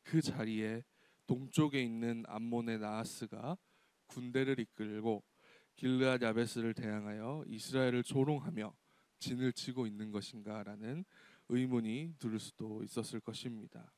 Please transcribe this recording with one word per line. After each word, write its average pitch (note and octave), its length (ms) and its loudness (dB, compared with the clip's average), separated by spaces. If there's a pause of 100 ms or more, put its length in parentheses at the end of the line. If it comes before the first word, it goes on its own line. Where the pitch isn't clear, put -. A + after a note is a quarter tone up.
그 - 180 4
자리에 A2 640 0 (440)
동쪽에 C3+ 560 4
있는 A#2 420 0
암몬의 A#2 540 -2
나하스가 A2 760 -4 (520)
군대를 B2+ 520 0
이끌고 G#2+ 640 -2 (520)
길르앗 B2+ 480 4
야베스를 A2+ 500 2
대항하여 G#2+ 720 -4
이스라엘을 B2 560 2
조롱하며 C3+ 760 0 (440)
진을 B2+ 340 0
치고 B2+ 320 -4
있는 G#2+ 260 -6
것인가라는 G#2 960 -6 (440)
의문이 B2 680 2
들 A2 220 -2
수도 A2 440 -8
있었을 A2+ 360 -4
것입니다. A2+ 800 -10